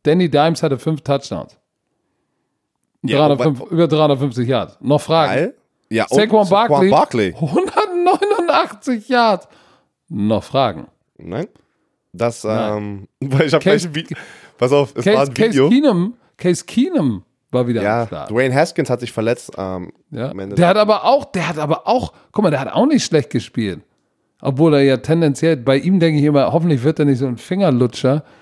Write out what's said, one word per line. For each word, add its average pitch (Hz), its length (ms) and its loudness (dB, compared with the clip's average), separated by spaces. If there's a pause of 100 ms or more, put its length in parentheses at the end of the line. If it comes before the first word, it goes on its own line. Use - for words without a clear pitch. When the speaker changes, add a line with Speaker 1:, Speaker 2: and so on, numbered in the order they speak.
Speaker 1:
Danny 170 260 2
Dimes 151 320 2
hatte 143 160 0
fünf 156 220 -4
Touchdowns. - 580 -6 (1400)
Speaker 2:
Ja, 139 240 0
Speaker 1:
Dreihundertfünf, 139 340 2
Speaker 2:
wobei - 120 -14
Speaker 1:
über 165 160 2
dreihundertfünfzig 135 600 0
Yards. 117 320 -4
Noch 143 200 2
Fragen? 156 340 0
Speaker 2:
Geil. 175 200 -2 (360)
Ja, 110 180 0
und 131 120 2
Speaker 1:
Saquon 214 240 4
Speaker 2:
Saquon 185 460 4
Speaker 1:
Barkley, - 0 -
Speaker 2:
Barkley. 113 420 2 (760)
Speaker 1:
hundertneunundachtzig 339 1000 -2
Yards. 233 400 0 (600)
Noch 104 360 -2
Fragen? 110 420 -4 (320)
Speaker 2:
Nein. 107 280 -10 (680)
Das, 113 320 -6
Speaker 1:
Nein. 104 640 -6 (120)
Speaker 2:
ähm, 135 100 -8
<laughs> - 20 -6
weil 143 140 0
ich 139 80 -4
hab 147 80 0
Speaker 1:
Case 190 260 0
Speaker 2:
gleich 156 180 -10
ein - 40 -14
Vi-, - 60 -12 (400)
pass 127 160 0
auf, 143 220 2
es 117 100 -6
Speaker 1:
Case, 208 120 2
Speaker 2:
war 143 100 2
ein 127 80 -8
Speaker 1:
Case 220 160 2
Speaker 2:
Video. 139 180 2
Speaker 1:
Keenum, 233 460 2 (220)
Case 180 280 -2
Keenum 220 580 -2 (280)
war 123 160 0
wieder 117 160 -2
Speaker 2:
Ja, 110 200 0
Speaker 1:
am 113 40 -4
Start. 85 240 -10
Speaker 2:
Dwayne 127 240 0
Haskins 151 360 0
hat 123 100 -2
sich 120 120 -10
verletzt, 117 440 -4
ähm, 92 360 -8 (180)
Speaker 1:
Ja. 117 200 -8
Speaker 2:
am 95 80 -12
Ende 98 180 -8
Speaker 1:
Der 175 100 4
Speaker 2:
des 175 40 4
Speaker 1:
hat 196 60 2
aber 214 280 2
auch, 262 200 2
der 160 240 -6
hat 156 100 -8
aber 151 300 -4
auch, 226 240 0 (200)
guck 214 120 -2
mal, 165 60 4
der 139 100 -2
hat 139 120 -8
auch 240 140 2
nicht 294 180 2
schlecht - 260 0
gespielt. 101 500 -4 (600)
Obwohl 147 340 2
er 139 80 4
ja 135 160 4
tendenziell, 160 580 0
bei 131 220 0
ihm 185 220 2
denke 160 200 2
ich 143 60 2
immer, 139 260 2
hoffentlich 156 300 0
wird 156 160 0
er 151 80 2
nicht 135 120 2
so 135 80 -2
ein 120 120 -4
Fingerlutscher 139 840 0 (180)